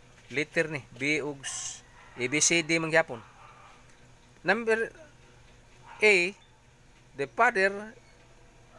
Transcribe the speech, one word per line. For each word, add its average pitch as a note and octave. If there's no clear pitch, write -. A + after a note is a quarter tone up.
letter D3+
ni, D3+
B C#3+
ug C#3
s-, -
A, B2
B, D3
C, E3+
D E3
man D#3+
gyapon. C#3+
Number A3
A, G3+
the C3+
Father G#3